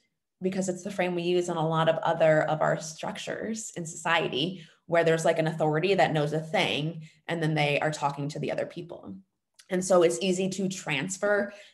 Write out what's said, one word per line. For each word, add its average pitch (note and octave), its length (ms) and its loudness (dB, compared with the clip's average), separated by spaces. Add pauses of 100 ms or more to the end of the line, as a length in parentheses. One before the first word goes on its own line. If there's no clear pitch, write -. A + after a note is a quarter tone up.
(420)
because F#3 260 -2
it's F3+ 140 -6
the G3 80 -10
frame F3+ 240 -2
we E3+ 80 -4
use F3 260 2
in E3+ 80 -2
a D#3+ 120 0
lot D#3+ 200 4
of D#3 100 2
other D#3+ 440 4
of D#3 180 0
our D#3 200 2
structures - 960 -8
in E3+ 100 -8
society E3 760 -2 (240)
where E3 180 4
there's, D#3+ 200 4
like, E3 140 4
an D#3+ 80 2
authority D#3+ 480 2
that D#3+ 180 4
knows D3+ 200 2
a D#3 80 0
thing, D#3+ 640 -2 (260)
and E3+ 140 -2
then D#3 120 0
they D3 260 2
are D#3 100 0
talking D3 380 -4
to D#3 100 -8
the D3 120 -4
other - 160 -4
people. - 480 -14 (560)
And F#3 120 -2
so F3+ 200 6
it's F3 180 4
easy F#3 300 0
to F#3 180 -2
transfer F#3+ 840 -2 (220)